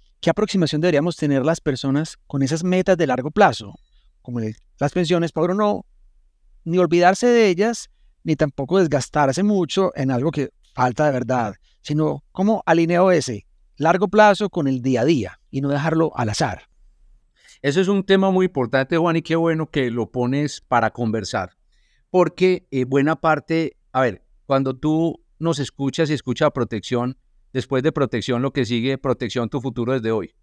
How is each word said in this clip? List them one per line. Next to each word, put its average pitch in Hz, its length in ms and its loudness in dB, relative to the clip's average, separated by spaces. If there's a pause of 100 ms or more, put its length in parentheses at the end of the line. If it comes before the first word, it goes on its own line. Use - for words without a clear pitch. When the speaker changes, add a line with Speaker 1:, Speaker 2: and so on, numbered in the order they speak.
(240)
Speaker 1:
¿qué 175 60 0
aproximación 170 520 0
deberíamos 165 340 0
tener 139 280 0
las 160 160 0
personas 139 560 -4 (120)
con 139 160 -2
esas 156 200 -2
metas 185 320 2
de 165 120 2
largo 135 240 -2
plazo? 120 420 2 (480)
Como 120 180 -8
el, 110 160 -6 (240)
las 143 120 0
pensiones, 170 400 0
para 156 140 0
uno 180 100 0
no, 208 300 -2 (800)
ni 165 140 -2
olvidarse 175 480 4
de 233 220 4
ellas, 202 420 -2 (340)
ni 156 120 0
tampoco 147 420 -2
desgastarse 147 640 0
mucho 190 540 0
en 135 160 -2
algo 127 180 0
que - 220 -4 (240)
falta 127 320 0
de 147 40 2
verdad, 123 440 -2 (260)
sino 147 500 -2
cómo 202 360 0
alineo 170 420 4
ese 131 380 -2 (300)
largo 175 320 2
plazo 208 420 4
con 147 160 -2
el 131 160 -2
día 127 180 2
a 127 40 2
día 131 340 0 (100)
y 135 120 -6
no 139 80 -2
dejarlo 160 460 -2
al 117 140 -2
azar. 104 400 -4 (920)
Speaker 2:
Eso 143 180 0
es 180 60 0
un 196 160 0
tema 196 260 2
muy 185 160 2
importante, 135 520 0
Juan, 165 180 2
y 160 80 -2
qué 160 120 -2
bueno 165 360 -2
que 131 180 -2
lo 113 220 -4
pones 135 500 -2
para 113 300 0
conversar, 110 640 -6 (540)
porque, 180 580 2
eh, 127 160 -2
buena 139 300 2
parte, 160 600 -2 (160)
a 131 100 0
ver, 110 220 -2 (220)
cuando 135 320 -2
tú 156 480 -2 (140)
nos 160 180 -2
escuchas 139 540 -4
y - 20 -2
escuchas 127 320 -2
a 143 60 2
Protección, 120 640 -4 (360)
después 131 300 -2
de 156 80 2
Protección 123 500 -2
lo 135 120 -4
que 131 100 0
sigue, 120 340 -2
Protección, 123 520 -4
tu 143 100 -6
futuro 120 320 -4
desde 113 180 -2
hoy. 107 340 -4